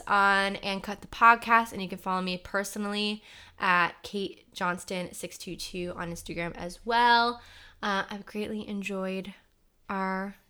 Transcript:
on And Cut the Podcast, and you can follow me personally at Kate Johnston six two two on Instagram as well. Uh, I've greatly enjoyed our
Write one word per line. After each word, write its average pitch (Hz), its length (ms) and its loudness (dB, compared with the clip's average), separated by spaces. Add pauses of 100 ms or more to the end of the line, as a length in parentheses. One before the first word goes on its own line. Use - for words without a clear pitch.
on 196 500 4
And 196 260 -4
Cut 202 180 -8
the - 60 -14
Podcast, 233 680 6
and 196 80 -6
you 185 80 -4
can 190 80 -6
follow 185 240 -2
me 185 160 -2
personally 208 840 -4 (360)
at 175 320 4 (120)
Kate - 500 -10
Johnston 180 600 -4
six - 240 -12
two 175 160 -10
two 175 420 -8
on 170 140 -6
Instagram 170 460 -8
as 175 280 -10
well. 233 560 4 (400)
Uh, 196 300 0
I've 202 160 -10
greatly 214 420 -6
enjoyed 190 640 -6 (560)
our 190 460 -2 (160)